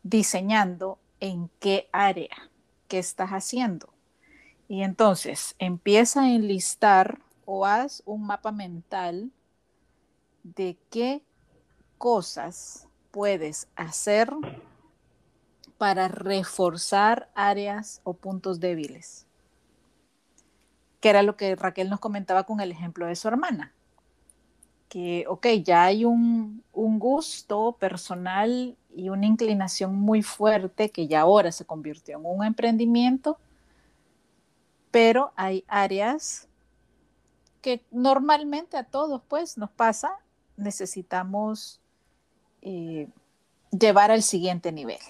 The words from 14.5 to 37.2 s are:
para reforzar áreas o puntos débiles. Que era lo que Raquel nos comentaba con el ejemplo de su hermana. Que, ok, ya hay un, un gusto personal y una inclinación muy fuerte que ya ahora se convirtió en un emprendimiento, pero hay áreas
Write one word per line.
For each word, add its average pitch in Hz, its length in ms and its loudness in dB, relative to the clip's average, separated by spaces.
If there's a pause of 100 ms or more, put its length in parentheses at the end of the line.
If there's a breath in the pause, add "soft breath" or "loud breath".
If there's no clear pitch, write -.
para 190 300 0
reforzar 190 1300 0
áreas 202 680 -4
o 180 100 -6
puntos 185 460 -8
débiles. 165 680 -8 (1700)
Que 220 100 6
era 202 140 8
lo 208 120 2
que 190 200 -2
Raquel 190 340 -4
nos 196 100 -4
comentaba 196 460 -2
con 214 140 -6
el 185 120 -6
ejemplo 170 360 -10
de 175 80 -6
su 220 120 -8
hermana. 262 440 -4 (1160)
Que, 175 380 -6
ok, 190 200 -2 (160)
ya 175 220 6
hay 220 200 4
un, 233 580 2 (100)
un 220 260 0
gusto 233 800 -2
personal 190 1000 -4 (180)
y 185 140 -8
una 196 160 -2
inclinación 202 680 0
muy 214 280 2
fuerte 208 640 0
que 160 180 -4
ya 156 140 4
ahora 180 300 8
se - 140 -14
convirtió 151 520 -14
en 156 80 -16
un 190 200 -4
emprendimiento, 233 920 2 (1500)
pero 226 440 4
hay 190 320 -4
áreas 202 800 -2 (1120)